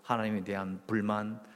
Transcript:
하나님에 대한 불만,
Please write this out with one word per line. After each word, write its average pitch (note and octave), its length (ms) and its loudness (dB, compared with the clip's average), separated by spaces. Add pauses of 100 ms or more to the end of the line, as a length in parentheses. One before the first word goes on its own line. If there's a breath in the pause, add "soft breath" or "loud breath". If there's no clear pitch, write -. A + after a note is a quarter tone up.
하나님에 A2 420 0
대한 F#2+ 440 -2
불만, G#2+ 520 0 (160 loud breath)